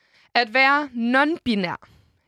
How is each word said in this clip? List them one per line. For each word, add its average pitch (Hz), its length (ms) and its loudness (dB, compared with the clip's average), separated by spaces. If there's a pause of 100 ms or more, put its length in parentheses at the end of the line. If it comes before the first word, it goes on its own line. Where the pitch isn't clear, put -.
(360)
At 233 180 0
være 277 400 2
non-binær 240 920 -2 (400)